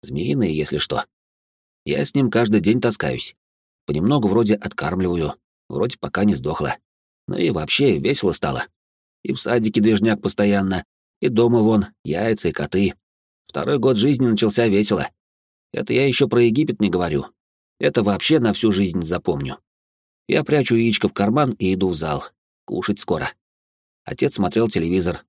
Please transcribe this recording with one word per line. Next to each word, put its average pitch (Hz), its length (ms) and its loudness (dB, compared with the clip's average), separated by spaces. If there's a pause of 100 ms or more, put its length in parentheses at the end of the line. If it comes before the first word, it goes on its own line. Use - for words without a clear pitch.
Змеиное, 127 480 -2
если 76 280 -4
что. - 280 -4 (760)
Я 139 220 -2
с - 100 -8
ним 135 140 2
каждый 110 320 2
день 110 180 2
таскаюсь. 90 560 -4 (500)
Понемногу 104 420 0
вроде 104 280 2
откармливаю, 87 800 -4 (340)
вроде 92 300 -4
пока 90 260 -4
не 104 120 4
сдохло. 73 420 -4 (500)
Ну - 100 -6
и 160 120 0
вообще 90 480 0
весело 73 340 0
стало. 67 360 -4 (560)
И 101 100 -4
в - 80 -8
садике 110 400 0
движняк 107 400 2
постоянно, 98 640 0 (340)
и - 80 -2
дома 117 320 4
вон 107 280 4 (160)
яйца 92 460 -2
и - 20 -2
коты. 92 440 0 (520)
Второй 127 320 -2
год 123 180 2
жизни 127 300 2
начался 113 400 2
весело. 101 420 0 (640)
Это 113 200 -6
я 131 140 2
ещё 131 200 2
про 120 160 4
Египет 120 360 2
не 104 100 4
говорю. 82 380 -2 (520)
Это 135 240 2
вообще 104 360 2
на 110 140 2
всю 110 180 2
жизнь 92 320 0
запомню. 78 540 -4 (680)
Я 147 160 0
прячу 135 320 2
яичко 113 340 2
в - 40 -8
карман 120 380 0
и 95 220 -2
иду 92 160 0
в 87 60 -2
зал. 76 300 -6 (400)
Кушать - 340 -4
скоро. - 320 -4 (720)
Отец - 300 -4
смотрел 107 340 0
телевизор. 87 600 -2